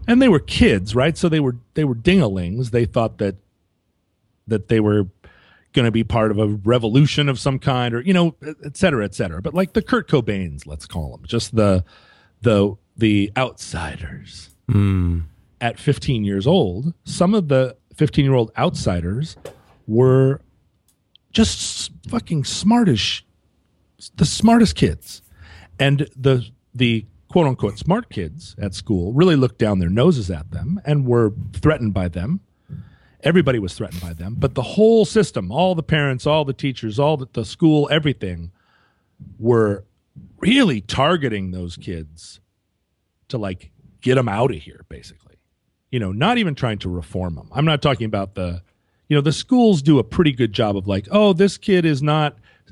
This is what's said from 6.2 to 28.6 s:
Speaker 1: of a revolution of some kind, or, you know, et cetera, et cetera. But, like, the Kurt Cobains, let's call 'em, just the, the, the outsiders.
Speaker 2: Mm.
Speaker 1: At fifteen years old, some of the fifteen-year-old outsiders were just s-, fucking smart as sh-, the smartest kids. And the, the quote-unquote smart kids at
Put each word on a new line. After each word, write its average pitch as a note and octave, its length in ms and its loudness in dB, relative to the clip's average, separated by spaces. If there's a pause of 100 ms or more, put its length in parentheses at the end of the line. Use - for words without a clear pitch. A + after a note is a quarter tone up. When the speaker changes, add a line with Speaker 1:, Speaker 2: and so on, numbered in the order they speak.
Speaker 1:
of G#2 80 0
a G#2+ 80 2
revolution A#2 800 2
of C3 140 -2
some C3+ 180 -2
kind, B2 340 -2
or, A#2+ 60 -4
you F3 140 0
know, F3 220 2 (280)
et D3+ 140 -14
cetera, C#3+ 260 0
et G2+ 100 -6
cetera. F2+ 280 -6
But, C#3+ 120 -8
like, F#3 200 -2
the G#3+ 80 0
Kurt A3+ 260 -2
Cobains, G2 580 -2
let's D2+ 200 -14
call D2 280 -8
'em, - 140 -20
just A#2 300 -4
the, G2 260 4 (580)
the, G2+ 360 2 (180)
the G#2 400 0
outsiders. - 1160 -8 (200)
Speaker 2:
Mm. F#2 520 2 (380)
Speaker 1:
At A#2 160 -4
fifteen C3 460 -2
years G2+ 240 -2
old, C#3+ 460 0 (100)
some F#3 300 0
of F#3 160 0
the C3 260 0 (180)
fifteen-year-old C3+ 640 2
outsiders A2 800 -2 (520)
were C3 520 4 (920)
just - 260 2
s-, - 300 -10 (200)
fucking E3 360 -4
smart A3+ 420 2
as A#2 140 4
sh-, - 220 -6 (920)
the - 80 2
smartest A3+ 540 4
kids. - 440 -2 (560)
And C#3 380 0
the, B2+ 340 0 (240)
the A#2 320 0 (240)
quote-unquote B2+ 480 0
smart G#3+ 320 -2
kids G2 480 -12
at G2 160 -6